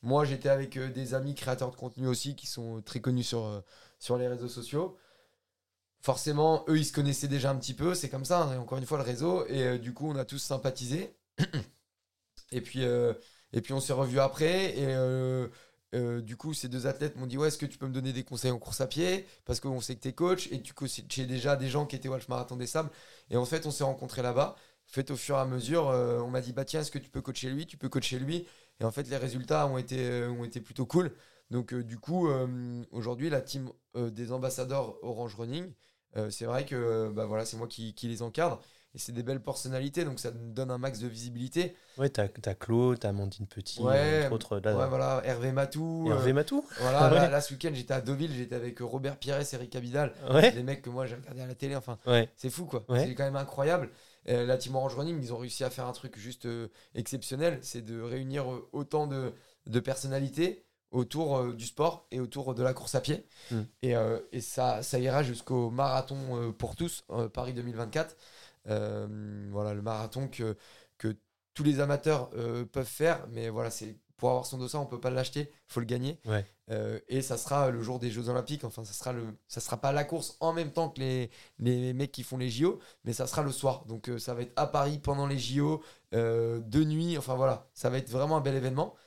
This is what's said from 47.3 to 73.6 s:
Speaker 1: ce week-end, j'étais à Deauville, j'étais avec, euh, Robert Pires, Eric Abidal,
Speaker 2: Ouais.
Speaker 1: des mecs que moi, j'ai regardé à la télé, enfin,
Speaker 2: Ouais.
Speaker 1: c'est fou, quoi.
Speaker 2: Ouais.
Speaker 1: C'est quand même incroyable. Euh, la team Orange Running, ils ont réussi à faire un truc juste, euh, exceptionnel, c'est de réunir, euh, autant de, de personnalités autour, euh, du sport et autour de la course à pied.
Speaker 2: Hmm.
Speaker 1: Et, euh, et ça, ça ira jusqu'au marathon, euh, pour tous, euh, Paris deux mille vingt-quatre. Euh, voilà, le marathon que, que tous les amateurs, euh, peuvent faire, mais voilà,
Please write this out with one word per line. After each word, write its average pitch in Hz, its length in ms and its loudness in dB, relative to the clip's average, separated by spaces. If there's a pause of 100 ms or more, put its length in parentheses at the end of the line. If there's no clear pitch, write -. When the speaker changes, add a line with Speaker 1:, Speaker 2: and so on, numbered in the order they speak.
Speaker 1:
ce - 140 -4
week-end, 160 180 -2
j'étais 127 220 -2
à 127 60 0
Deauville, 139 340 0
j'étais 123 180 -4
avec, 120 280 -4
euh, 120 40 -4
Robert 131 320 -4
Pires, 139 220 0 (140)
Eric 123 220 -6
Abidal, 131 380 0 (180)
Speaker 2:
Ouais. 170 200 12
Speaker 1:
des 226 100 0
mecs 135 220 -4
que 123 80 -8
moi, 127 160 -4
j'ai 117 80 -8
regardé 131 260 -12
à 127 60 -8
la 127 80 -10
télé, 139 200 -4
enfin, 123 300 -6
Speaker 2:
Ouais. 117 320 6
Speaker 1:
c'est 127 140 -4
fou, 175 160 -6
quoi. 120 200 -4
Speaker 2:
Ouais. 123 160 4
Speaker 1:
C'est 127 120 -2
quand 139 80 -2
même 139 120 0
incroyable. 139 540 0 (400)
Euh, 120 160 4
la 127 140 4
team 131 160 -4
Orange 131 200 0
Running, 156 240 -2
ils 120 140 -4
ont 117 40 -4
réussi 123 260 -6
à 127 80 0
faire 127 160 -6
un 127 40 -4
truc 123 240 -12
juste, 117 300 -10
euh, 117 220 -4 (260)
exceptionnel, 135 680 -2
c'est - 180 -10
de 113 180 -8
réunir, 131 540 -4
euh, 120 200 -10
autant 147 340 0
de, 135 260 -2 (320)
de 117 140 2
personnalités 135 840 0 (260)
autour, 139 460 0
euh, 123 180 0
du 113 100 -8
sport - 460 0
et 127 80 -4
autour 127 340 -4
de 117 80 0
la 127 140 4
course - 180 -6
à 127 80 2
pied. 156 240 -2 (240)
Speaker 2:
Hmm. 113 120 0 (200)
Speaker 1:
Et, 123 140 2
euh, 113 240 2 (120)
et 127 80 -4
ça, 123 440 0
ça 131 160 0
ira 131 240 4
jusqu'au 120 480 0
marathon, 131 440 0 (220)
euh, 120 140 -2
pour 110 240 -6
tous, - 340 -4
euh, 113 180 0
Paris 123 260 -6
deux 120 100 -6
mille 120 120 -6
vingt-quatre. 117 400 -2 (540)
Euh, 104 840 -4
voilà, 104 220 -2
le 104 80 -4
marathon 113 480 -4
que, 110 260 -4 (420)
que 110 200 -2 (360)
tous 147 100 -2
les 143 180 6
amateurs, 143 560 2
euh, 117 280 -2
peuvent 131 220 -4
faire, - 440 2
mais 113 180 -4
voilà, 117 200 -2